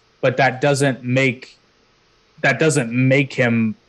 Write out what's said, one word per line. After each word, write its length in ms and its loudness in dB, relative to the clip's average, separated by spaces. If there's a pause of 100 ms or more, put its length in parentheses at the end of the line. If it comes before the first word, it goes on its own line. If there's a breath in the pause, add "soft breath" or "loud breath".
(220)
but 160 0
that 240 0
doesn't 420 0
make, 540 -2 (840)
that 180 0
doesn't 320 0
make 420 2
him 420 0 (140)